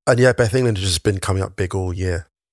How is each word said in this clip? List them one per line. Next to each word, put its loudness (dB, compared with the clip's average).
And 4
yeah, 6
Beth 0
England 0
has -4
just -2
been 0
coming -2
up -8
big -4
all -4
year. -4